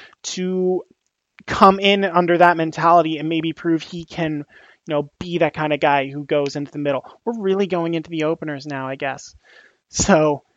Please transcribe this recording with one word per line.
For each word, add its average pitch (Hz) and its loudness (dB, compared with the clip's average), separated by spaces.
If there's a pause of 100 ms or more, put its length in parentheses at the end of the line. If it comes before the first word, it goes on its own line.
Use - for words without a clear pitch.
(240)
to 185 -2 (640)
come 196 4
in 196 2
under 175 2
that 175 6
mentality 160 2
and 151 -6
maybe 160 -2
prove 165 -2
he 170 -12
can, 156 -6 (420)
you 156 -4
know, 147 -2
be 175 -6
that 156 2
kind 151 -2
of 143 -2
guy 143 2
who 143 -10
goes 143 0
into 147 -8
the 147 -12
middle. 143 -2 (200)
We're 233 -6
really 190 0
going 170 -2
into 165 -6
the 160 -4
openers 151 -4
now, 135 -8
I 135 -6
guess. 139 -10 (540)
So 156 2 (120)